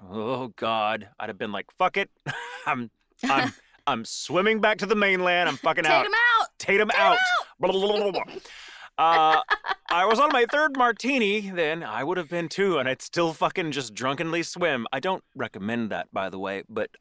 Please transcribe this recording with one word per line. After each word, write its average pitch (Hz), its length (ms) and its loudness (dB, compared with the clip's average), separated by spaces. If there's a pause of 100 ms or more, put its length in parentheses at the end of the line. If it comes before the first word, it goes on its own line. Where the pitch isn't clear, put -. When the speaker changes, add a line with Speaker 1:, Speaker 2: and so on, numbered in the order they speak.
(100)
Speaker 1:
Oh, 120 460 -4
God. 110 520 -2 (120)
I'd 110 80 -8
have 107 80 -10
been 104 160 -6
like, 98 200 -8
"Fuck 185 260 0
it. 196 100 -2 (160)
<laughs> - 420 -10
I'm, 123 240 -4 (340)
I'm, 247 280 2 (160)
Speaker 2:
<laughs> - 180 -20
Speaker 1:
I'm 117 200 -2
swimming 208 560 0
back 214 160 4
to 208 80 -4
the 202 100 0
mainland. 180 520 2
I'm 143 80 -2
fucking - 280 0
Speaker 2:
Take 156 80 4
Speaker 1:
out. 330 140 4
Speaker 2:
'em 403 60 -4 (280)
out. 392 60 -2 (120)
Speaker 1:
Take - 220 2
'em 214 80 2
Speaker 2:
Take 403 100 0
'em - 80 4
Speaker 1:
out." 185 80 6
Speaker 2:
out. 180 40 4 (420)
Speaker 1:
Blah, - 120 2
blah, 381 140 0
blah, - 240 0
blah, 151 140 -4
blah. - 100 -14 (600)
Uh, 160 440 4 (500)
I 175 160 2
was 220 140 4
on 294 120 6
my 247 180 4
third 294 260 2
martini 226 720 0
then. 165 320 -2
I 117 220 -6
would 175 120 -2
have 170 120 -4
been 170 200 -4
too, 185 300 0
and 131 100 0
I'd 131 140 -4
still 170 300 0
fucking 160 400 -2
just 131 200 -6
drunkenly 139 520 -2
swim. 151 480 -2
I 135 80 -4
don't 185 240 -2 (100)
recommend 113 560 -4
that, 87 220 -6
by 95 180 -4
the 95 80 -10
way, 98 300 -6
but 110 220 -6 (100)